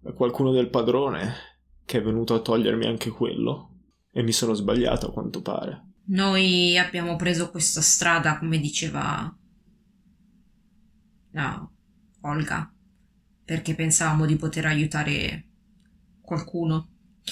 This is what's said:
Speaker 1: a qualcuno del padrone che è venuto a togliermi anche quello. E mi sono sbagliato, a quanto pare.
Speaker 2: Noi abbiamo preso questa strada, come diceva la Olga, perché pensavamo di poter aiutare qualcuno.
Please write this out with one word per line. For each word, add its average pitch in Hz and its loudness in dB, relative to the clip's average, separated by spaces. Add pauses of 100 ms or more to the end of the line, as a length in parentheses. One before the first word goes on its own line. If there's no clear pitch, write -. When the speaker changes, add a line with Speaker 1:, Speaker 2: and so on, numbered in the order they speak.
Speaker 1:
a - -10
qualcuno 131 2
del 123 4
padrone 123 0 (500)
che - -2
è 107 0
venuto 110 0
a 113 2
togliermi 113 2
anche 113 -4
quello. 117 -2 (480)
E 123 0
mi 113 0
sono 113 0
sbagliato, 120 0
a - -8
quanto - -6
pare. - -8 (220)
Speaker 2:
Noi 185 4
abbiamo 175 0
preso 175 0
questa 156 -2
strada, 156 2
come 160 0
diceva 143 -4 (2000)
la - -6 (520)
Olga, 151 -4 (720)
perché 160 -4
pensavamo 156 2
di 151 4
poter 156 -2
aiutare 151 -2 (760)
qualcuno. 160 -2 (440)